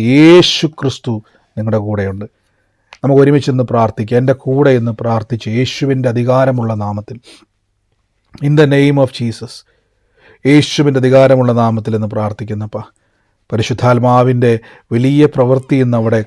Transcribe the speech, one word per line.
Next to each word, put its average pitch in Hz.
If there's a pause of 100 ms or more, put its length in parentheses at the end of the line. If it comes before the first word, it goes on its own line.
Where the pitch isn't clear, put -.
യേശു 160
ക്രിസ്തു 123 (420)
നിങ്ങളുടെ 107
കൂടെയുണ്ട്. 101 (680)
നമുക്ക് 135
ഒരുമിച്ച് 143
ഇന്ന് 127
പ്രാർത്ഥിക്കാം. 117
എൻ്റെ 131
കൂടെ 139
ഇന്ന് 117
പ്രാർത്ഥിച്ച് 113
യേശുവിൻ്റെ 127
അധികാരമുള്ള 123
നാമത്തിൽ, 104 (1160)
in 143
the 151
name 139
of 135
Jesus, 113 (920)
യേശുവിൻ്റെ 143
അധികാരമുള്ള 131
നാമത്തിൽ 113
ഇന്ന് 107
പ്രാർത്ഥിക്കുന്നപ്പാ. 107 (680)
പരിശുദ്ധാത്മാവിൻ്റെ 123 (400)
വലിയ 131
പ്രവൃത്തി 131
ഇന്ന് 123
അവിടെ 113